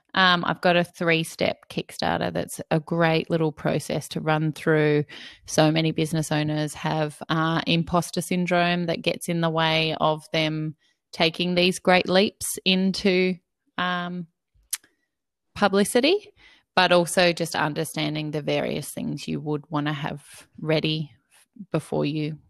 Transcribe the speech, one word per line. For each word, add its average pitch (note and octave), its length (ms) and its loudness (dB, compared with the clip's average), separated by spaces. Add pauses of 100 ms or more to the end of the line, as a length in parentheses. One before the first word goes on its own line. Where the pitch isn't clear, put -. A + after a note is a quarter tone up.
(140)
um, F3+ 340 4
I've - 140 -2
got F3 160 6
a F3 80 4
three-step - 840 0
Kickstarter E3+ 640 -4
that's - 300 -6 (100)
a E3 80 2
great E3 500 0
little D#3+ 220 0
process D#3 580 -4
to D#3+ 120 -8
run D#3 320 0
through. D3+ 500 2 (420)
So D#3 260 4
many D#3+ 200 0
business D#3+ 400 -2
owners D3+ 420 -2
have, D#3 540 -4
uh, D#3+ 400 0
imposter E3+ 540 0
syndrome F3 640 0
that E3 160 -2
gets - 260 -4
in E3+ 140 -2
the E3 80 2
way D#3+ 500 2
of D#3 320 0
them D#3 460 -2 (340)
taking F3 440 0
these F3+ 240 2
great F3+ 280 4
leaps - 560 0
into, F#3 720 2 (420)
um, F3 500 -4 (1300)
publicity, A#3+ 800 2 (420)
but F3+ 180 4
also F3 400 4
just E3 220 -6
understanding D3+ 760 -2
the D3+ 100 -4
various C#3+ 500 -2
things - 360 -8
you D3+ 140 -6
would D3+ 280 -6
wanna D3+ 240 -2
have - 540 -10 (120)
ready D#3 520 -2 (600)
before D3+ 340 -2
you D3+ 320 -4 (120)